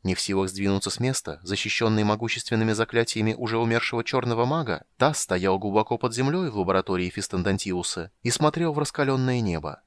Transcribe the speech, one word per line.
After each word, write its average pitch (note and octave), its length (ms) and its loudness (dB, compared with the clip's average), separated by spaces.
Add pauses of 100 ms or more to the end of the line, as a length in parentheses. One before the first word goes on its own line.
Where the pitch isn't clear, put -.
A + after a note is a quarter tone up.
Не F#2 120 -2
в - 60 -4
силах F#2+ 300 0
сдвинуться G2 400 0
с - 100 -8
места, A#2+ 440 -2
защищенный G#2+ 600 0
могущественными A2 680 0
заклятиями A2+ 600 0
уже A2+ 260 -2
умершего A#2 440 0
черного A#2+ 420 0
мага, C3 400 -2 (120)
Тасс D3 240 2
стоял F#3 380 2
глубоко G#2+ 380 2
под A#2+ 160 -2
землей C#3+ 380 0
в G#2 80 -4
лаборатории F#2 500 2
Фистандантиуса F#2 1000 -2 (120)
и A#2+ 80 0
смотрел D#3 420 0
в D3 80 -2
раскаленное C3 600 0
небо. E2 460 -2